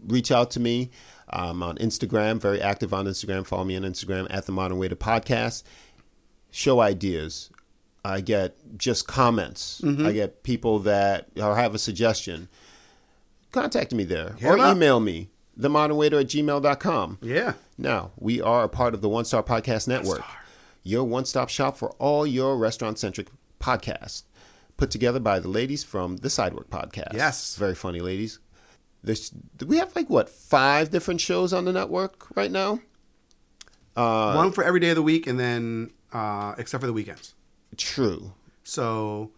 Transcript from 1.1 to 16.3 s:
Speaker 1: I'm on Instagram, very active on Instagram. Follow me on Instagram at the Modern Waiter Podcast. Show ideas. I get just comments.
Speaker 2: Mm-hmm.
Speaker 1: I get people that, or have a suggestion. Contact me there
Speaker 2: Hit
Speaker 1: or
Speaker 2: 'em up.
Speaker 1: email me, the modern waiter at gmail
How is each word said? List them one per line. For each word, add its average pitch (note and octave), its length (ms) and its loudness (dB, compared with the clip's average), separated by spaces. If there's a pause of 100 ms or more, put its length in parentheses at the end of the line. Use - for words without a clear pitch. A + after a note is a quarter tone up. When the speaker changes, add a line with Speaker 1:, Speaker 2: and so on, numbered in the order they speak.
Speaker 1:
I'm F2 320 -6
on E2+ 160 -6
Instagram, G#2+ 640 0
very G2+ 200 0
active G2+ 320 -2
on G2 140 -2
Instagram. F#2+ 400 -4
Follow F#2 180 -4
me F#2+ 120 -4
on F#2+ 60 -4
Instagram F#2 480 -4
at G2 160 -6
the G2 60 -4
Modern F#2 260 -2
Waiter F#2 180 -2
Podcast. A#2 680 -2 (880)
Show C3 300 4
ideas. F2+ 720 0 (540)
I F#2+ 180 -4
get F#2+ 340 0 (220)
just - 280 -2
comments. A#2 800 0
Speaker 2:
Mm-hmm. D3 220 0
Speaker 1:
I G#2+ 60 2
get G#2 300 -4
people A#2 380 0
that, G2+ 460 2 (140)
or G#2 160 2
have A2+ 180 2
a A2 40 -4
suggestion. F#2+ 720 -2 (1040)
Contact - 400 -2
me A2 120 0
there E2+ 340 -4
Speaker 2:
Hit B2+ 100 2
Speaker 1:
or E3+ 60 8
Speaker 2:
'em G3+ 60 6
up. G3+ 160 8
Speaker 1:
email C#3+ 240 6
me, F#2+ 300 -2 (260)
the A#2+ 120 0
modern D3+ 280 2
waiter D3+ 240 4
at C3+ 60 2
gmail D3 360 0